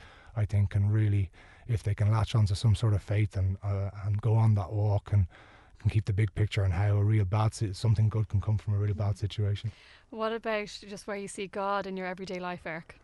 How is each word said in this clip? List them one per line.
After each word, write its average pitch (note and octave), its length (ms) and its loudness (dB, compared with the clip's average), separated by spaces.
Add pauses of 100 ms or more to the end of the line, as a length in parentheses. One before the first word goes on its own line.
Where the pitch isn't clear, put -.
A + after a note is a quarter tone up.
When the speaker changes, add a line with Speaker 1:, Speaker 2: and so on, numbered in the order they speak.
(360)
Speaker 1:
I A2 80 0
think G2+ 260 2
can G2+ 200 2
really, G2+ 400 2 (360)
if A2 160 -2
they G#2 120 -2
can G#2 180 2
latch A2 220 2
onto G#2 200 4
some G#2+ 200 4
sort A2 180 2
of G2 100 0
faith G#2 360 0
and, F#2+ 260 0
uh, G2+ 240 -2 (160)
and G#2 160 -2
go A2 140 2
on A2 220 6
that G2 140 -2
walk G#2 440 0
and G2 120 4 (520)
can G#2 120 0
keep G#2+ 140 0
the A2 80 -2
big G2+ 220 0
picture G#2+ 280 0
and F#2+ 100 2
how G2+ 240 2
a G2+ 60 2
real G#2+ 220 4
bad G#2+ 280 0
si-, G2+ 200 -4
something G#2+ 360 2
good A2 200 0
can G2+ 120 0
come G#2+ 180 0
from G#2 160 -4
a - 40 0
really G#2 160 -2
bad G2+ 240 -2
situation. G2+ 540 -2 (380)
Speaker 2:
What A3 220 -4
about A3 360 -2 (200)
just G3 180 -12
where G#3 100 -6
you G3+ 120 -8
see G3+ 180 -8
God G3 400 -2
in F#3+ 100 -6
your F#3 100 -6
everyday F3+ 320 -8
life, F3+ 260 -8
Eric? E3+ 400 -10